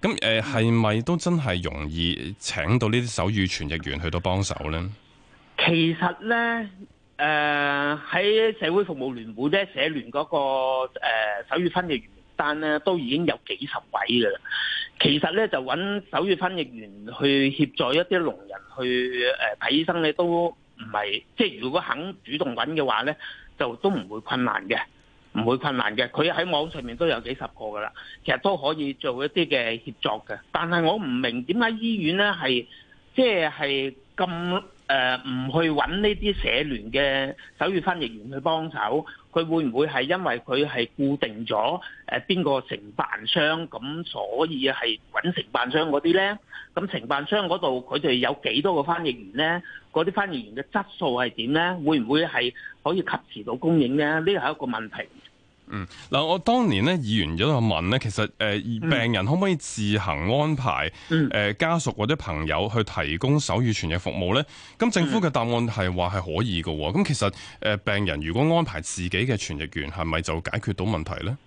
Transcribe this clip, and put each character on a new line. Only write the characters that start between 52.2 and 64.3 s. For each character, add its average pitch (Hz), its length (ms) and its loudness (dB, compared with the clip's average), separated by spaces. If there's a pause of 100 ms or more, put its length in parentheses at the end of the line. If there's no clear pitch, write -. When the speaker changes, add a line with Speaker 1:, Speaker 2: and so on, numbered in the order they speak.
Speaker 1:
係 123 280 -2 (300)
可 156 100 0
以 185 80 0
及 - 380 -6
時 107 40 -12
到 117 120 -4
供 160 240 4
應 131 180 4
呢？ 151 240 2
呢 165 40 -2
個 196 60 4
係 147 200 0
一 151 80 -4
個 143 60 -6
問 110 240 -4
題。 - 400 -14 (420)
Speaker 2:
嗯， 98 140 -6 (240)
嗱， 143 160 0
我 175 140 2
當 233 280 4
年 104 160 4
呢， 160 100 4
議 113 260 2
員 82 180 0
都 104 100 4
有 143 140 4
問 90 280 2
呢， 127 100 4
其 117 100 -2
實， 107 180 0 (120)
呃， 104 160 2
Speaker 1:
嗯。 117 340 -4
Speaker 2:
病 120 240 2
人 95 120 2
可 131 80 2
唔 175 60 2
可 196 80 2
以 185 80 4
自 - 260 -6 (160)
行 87 300 0 (120)
安 151 160 2
排， 80 360 -2 (180)
Speaker 1:
嗯。 160 220 2
Speaker 2:
呃， 104 220 2
家 165 240 2
屬 139 180 0
或 107 120 0
者 151 80 2
朋 80 320 -4
友 78 260 2
去 110 100 2
提 80 340 -2
供 139 220 4
手 113 220 0
語 127 40 2
傳 110 220 0
譯 82 120 0
服 - 100 -4
務 92 240 0